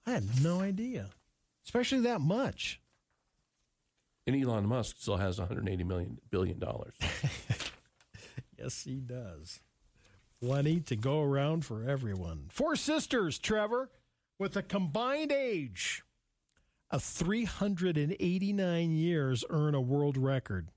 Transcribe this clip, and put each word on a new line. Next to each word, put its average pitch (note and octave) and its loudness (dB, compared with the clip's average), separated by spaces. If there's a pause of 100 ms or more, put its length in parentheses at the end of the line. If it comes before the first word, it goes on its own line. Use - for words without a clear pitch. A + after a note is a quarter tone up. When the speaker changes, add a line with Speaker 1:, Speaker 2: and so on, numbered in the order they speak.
Speaker 1:
I A#3 -4
had B2+ 2
no F3 4
idea. G3 -2 (560)
Especially B3 2
that A#3 2
much. G3+ 0 (1500)
Speaker 2:
And B2+ 4
Elon A2+ 2
Musk A#2 0
still G2+ 0
has F#2+ 0
a F#2 -2
hundred F#2 -2
eighty F2+ -2
million F2+ -2 (120)
billion F#2 0
dollars. - -6
Speaker 1:
<laughs> - -4 (1500)
Yes, - -8
he C3+ -6
does. A2 -12 (800)
Plenty C#3+ 2
to C3 -4
go C3+ 2
around C#3+ 2
for A2+ -6
everyone. F#2+ -4
Four D#4 0
sisters, B3 0
Trevor, A3 0 (480)
with G3 -2
a G3 -2
combined A3+ 0
age G3+ -2 (880)
of - -2
three G#3 0
hundred F#3 0
and D3 0
eighty-nine F3+ 2
years, D#3 2
earn D3+ 4
a C3+ 4
world C#3+ 2
record. B2+ 0